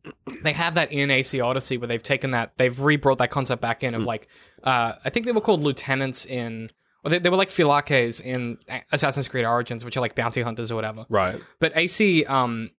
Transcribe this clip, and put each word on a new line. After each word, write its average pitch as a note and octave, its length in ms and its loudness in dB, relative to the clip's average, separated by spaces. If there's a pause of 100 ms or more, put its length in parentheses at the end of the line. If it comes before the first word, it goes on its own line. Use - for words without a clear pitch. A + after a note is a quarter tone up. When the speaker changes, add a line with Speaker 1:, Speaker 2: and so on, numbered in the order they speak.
Speaker 1:
<clears throat> - 380 -16
they D3+ 100 0
have E3 220 -2
that D#3 180 0
in C#3 180 0
A C3 100 4
C C3 200 -2
Odyssey C3 360 0
where A#2+ 120 -6
they've A#2 120 -2
taken C3+ 300 -2
that, A#2 260 -2
they've B2+ 200 2
rebrought C#3 400 4
that B2 140 2
concept C3 300 -2
back A#2 220 -2
in A#2+ 100 -2
of, A2+ 100 -2
Speaker 2:
Mm. - 20 -2
Speaker 1:
like, F#2+ 220 -6 (360)
uh, A#2+ 300 2 (100)
I C3 60 -2
think A#3 160 -2
they B3 80 0
were A3 80 2
called G3 200 4
lieutenants C3+ 640 -2
in, A#2 440 -6 (340)
or D3+ 80 -2
they, F3 80 2
they F3 100 2
were F3+ 80 4
like F#3+ 120 2
Phylakes C#3+ 760 2
in B2+ 340 -6 (120)
A-, B2 140 -10 (100)
Assassin's C3+ 340 0
Creed B2+ 160 -2
Origins, A#2 400 -2
which A#2+ 140 -8
are, B2+ 40 0
like, A#2 140 -2
bounty A#2+ 260 -2
hunters A#2 300 -6
or A2+ 40 -4
whatever. A2 340 -6
Speaker 2:
Right. F#2+ 320 2 (180)
Speaker 1:
But D#3+ 160 0
A E3+ 120 2
C, F3 360 4
um, A#2+ 560 0